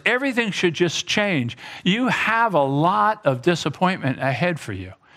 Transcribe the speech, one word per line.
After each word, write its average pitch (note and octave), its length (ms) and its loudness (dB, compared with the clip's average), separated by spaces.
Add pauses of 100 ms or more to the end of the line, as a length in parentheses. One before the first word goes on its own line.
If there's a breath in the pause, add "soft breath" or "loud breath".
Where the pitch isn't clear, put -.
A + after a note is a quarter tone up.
everything A#3+ 440 0
should F3+ 220 0
just - 340 -2
change, F3 520 -2 (260 loud breath)
you A3+ 240 2
have A3 460 0
a D3 80 4
lot F3+ 640 2
of B2+ 160 2
disappointment E3+ 760 0
ahead C#3 400 -2
for - 140 -10
you. F#2 220 -10 (220 loud breath)